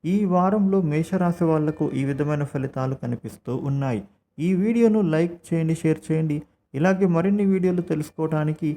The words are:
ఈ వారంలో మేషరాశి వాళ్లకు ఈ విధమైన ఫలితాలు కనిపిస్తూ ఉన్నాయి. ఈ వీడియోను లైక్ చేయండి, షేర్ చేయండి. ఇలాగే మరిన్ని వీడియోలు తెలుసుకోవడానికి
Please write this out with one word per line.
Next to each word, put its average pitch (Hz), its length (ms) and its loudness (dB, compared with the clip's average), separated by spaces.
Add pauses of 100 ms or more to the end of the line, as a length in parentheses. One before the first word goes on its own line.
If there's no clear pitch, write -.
ఈ 202 200 0
వారంలో 190 560 2
మేషరాశి 170 640 0
వాళ్లకు 156 500 0
ఈ 135 100 -2
విధమైన 143 400 -2
ఫలితాలు 135 520 -4
కనిపిస్తూ 120 600 -8
ఉన్నాయి. 135 480 -2 (360)
ఈ 180 140 0
వీడియోను 220 480 2
లైక్ 170 520 0
చేయండి, 160 220 0
షేర్ 156 240 0 (120)
చేయండి. 156 240 0 (380)
ఇలాగే 185 320 2
మరిన్ని 190 400 2
వీడియోలు 185 360 2
తెలుసుకోవడానికి 156 960 -2